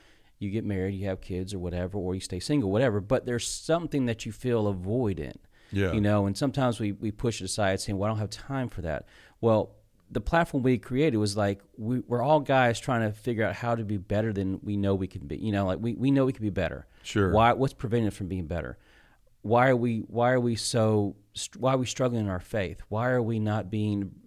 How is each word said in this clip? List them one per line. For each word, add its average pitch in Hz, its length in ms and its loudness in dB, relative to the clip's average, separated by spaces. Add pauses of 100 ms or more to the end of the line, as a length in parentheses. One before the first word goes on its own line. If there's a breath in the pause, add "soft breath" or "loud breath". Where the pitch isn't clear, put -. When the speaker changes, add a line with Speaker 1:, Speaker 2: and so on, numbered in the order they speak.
(380 soft breath)
Speaker 1:
you 101 120 -4
get 107 160 -2
married, 98 300 -2
you 98 120 -4
have 95 140 -4
kids 95 320 -6
or 95 60 -6
whatever, 90 380 -4
or 92 160 -2
you 95 60 -4
stay 90 220 -8
single, 139 280 0
whatever, 107 300 2
but 101 260 0
there's 120 220 -4
something 160 580 -2
that 113 200 -2
you 113 60 -8
feel 113 360 0
a 104 60 0
void 95 460 -2
in. 69 140 -8 (380 soft breath)
Speaker 2:
Yeah. 98 220 2
Speaker 1:
You 110 80 2
know, 104 240 4
and 101 120 0
sometimes 127 420 0
we, 107 120 -2
we 104 200 -4
push - 300 -2
it 95 40 -8
aside 95 340 0
saying, 101 180 -4
"Well, 101 100 0
I 110 40 0
don't 110 80 -2
have 104 120 -4
time 131 380 -6
for - 120 -10
that." 78 240 -4 (360 soft breath)
Well, 110 340 2 (360)
the - 100 -4
platform - 400 0
we 127 160 4
created 127 400 0
was 101 180 0
like, 101 260 0 (160)
we, 117 240 -2
we're 120 200 -2
all 151 200 4
guys 127 380 4
trying 123 220 0
to 107 160 0
figure 113 260 -2
out 92 120 0
how 120 200 -2
to 117 80 -4
be 104 140 -4
better 107 340 0
than 95 300 -2
we 101 160 -4
know 98 160 2
we 92 140 -2
can - 180 -12
be. 73 120 -8
You 110 140 -2
know, 98 140 2
like, 92 140 -2
we, 113 160 -4
we 131 160 2
know 135 140 4
we 127 80 0
can 110 100 -10
be 104 80 0
better. 85 340 -4 (160 soft breath)
Speaker 2:
Sure. 98 300 2
Speaker 1:
Why, 113 220 6
what's 131 200 0
preventing 113 340 0
us 95 80 -4
from 95 120 -8
being 90 180 -4
better? 73 320 -6 (640 soft breath)
Why 120 280 4
are 131 60 6
we, 117 240 0
why 120 320 0
are 131 80 4
we 120 180 2
so, 110 580 2 (180)
str-, - 240 -10
why 131 160 2
are 131 40 4
we 123 100 0
struggling 120 380 -2
in 98 40 -2
our 92 100 -2
faith? - 500 -4
Why 113 200 -2
are 127 120 2
we 113 180 0
not 107 320 0
being 104 400 -2 (160)